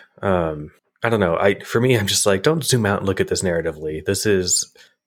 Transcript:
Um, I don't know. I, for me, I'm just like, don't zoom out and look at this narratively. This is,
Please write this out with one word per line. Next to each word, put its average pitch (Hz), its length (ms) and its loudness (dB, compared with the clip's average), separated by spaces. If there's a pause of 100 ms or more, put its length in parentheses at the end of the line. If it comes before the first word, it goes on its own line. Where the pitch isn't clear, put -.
(220)
Um, 80 500 -2 (320)
I 117 60 2
don't 113 100 2
know. 87 180 2
I, 101 240 2
for - 200 0
me, 127 160 4
I'm 101 100 0
just - 180 0
like, 98 180 2
don't 156 200 2
zoom 117 220 2
out 101 140 0
and 95 80 -4
look 95 120 0
at 92 80 0
this 85 140 -4
narratively. 78 640 -4
This 101 200 -2
is, 92 460 0 (360)